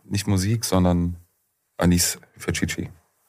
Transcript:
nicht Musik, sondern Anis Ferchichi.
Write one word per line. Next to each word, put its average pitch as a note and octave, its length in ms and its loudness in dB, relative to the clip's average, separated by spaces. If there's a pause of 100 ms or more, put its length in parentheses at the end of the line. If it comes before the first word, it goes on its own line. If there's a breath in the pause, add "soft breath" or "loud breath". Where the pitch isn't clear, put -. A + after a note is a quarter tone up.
nicht G2 240 -4
Musik, G#2 380 0
sondern F2 540 2 (580)
Anis F2 420 2 (180)
Ferchichi. - 540 -6 (380)